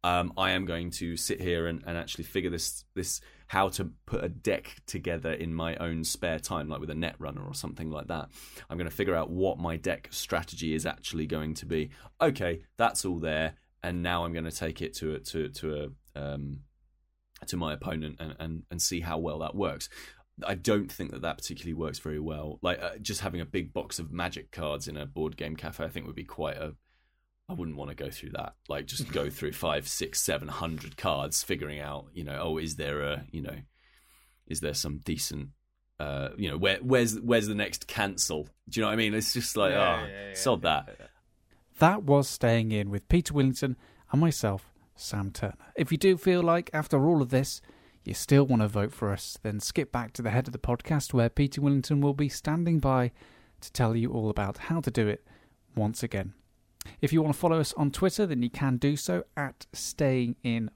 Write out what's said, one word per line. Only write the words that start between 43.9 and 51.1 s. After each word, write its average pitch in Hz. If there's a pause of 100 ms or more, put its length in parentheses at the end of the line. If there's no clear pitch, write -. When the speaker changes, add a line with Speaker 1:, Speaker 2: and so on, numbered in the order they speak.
Speaker 2:
and 143
myself, 113 (220)
Sam 101
Turner. - (200)
If 143
you 160
do 190
feel 180
like, 170
after 151
all 165
of 127
this, 135 (440)
you -
still 139
wanna 113
vote 104
for 101
us, -
then 104
skip -
back 117
to -
the 113
head 123
of 123
the -
podcast -